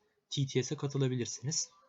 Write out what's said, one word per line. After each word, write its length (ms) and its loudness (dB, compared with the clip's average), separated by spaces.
T 160 2
T 160 2
S'e 140 -2
katılabilirsiniz. 920 0